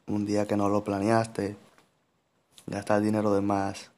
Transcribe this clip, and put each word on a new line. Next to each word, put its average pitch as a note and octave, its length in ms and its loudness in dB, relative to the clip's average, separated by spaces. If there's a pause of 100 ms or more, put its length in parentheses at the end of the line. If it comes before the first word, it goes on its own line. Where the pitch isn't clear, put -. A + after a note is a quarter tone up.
un G#2 180 -2
día G#2 220 0
que G#2+ 80 0
no G2+ 140 2
lo G2+ 160 0
planeaste, G#2 720 0 (1080)
gastar G#2 360 0
dinero G#2+ 340 2
de G2 60 2
más, G2+ 560 -4